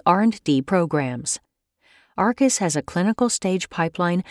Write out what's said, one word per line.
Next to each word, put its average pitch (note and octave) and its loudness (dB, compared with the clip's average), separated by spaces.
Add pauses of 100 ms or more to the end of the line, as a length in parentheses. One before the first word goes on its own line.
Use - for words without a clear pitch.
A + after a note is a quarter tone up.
R F3+ 4
and A3+ 0
D C3+ 2
programs. C#3 -2 (760)
Arcus A#3+ 2
has E3 0
a C#3+ -2
clinical G#3+ 0
stage F#3 -2
pipeline F3 0